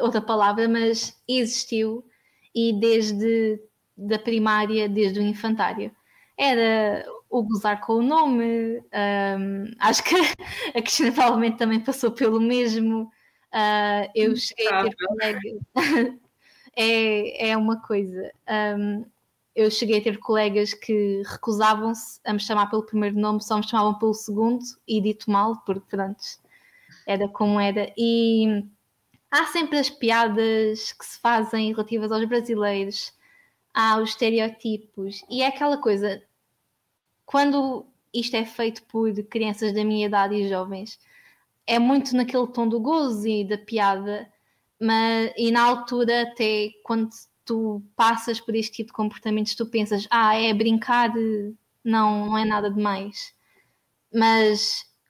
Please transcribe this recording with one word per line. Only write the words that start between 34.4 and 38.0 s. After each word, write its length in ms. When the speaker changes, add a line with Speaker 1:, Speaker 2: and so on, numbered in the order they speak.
Speaker 1:
e 120
é 60
aquela 300
coisa, 440
quando 600